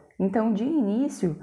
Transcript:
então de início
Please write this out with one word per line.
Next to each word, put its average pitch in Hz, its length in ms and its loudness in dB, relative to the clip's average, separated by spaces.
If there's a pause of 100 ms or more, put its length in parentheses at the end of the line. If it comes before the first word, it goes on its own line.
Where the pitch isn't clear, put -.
(200)
então 214 320 2
de 214 140 0
início 247 760 0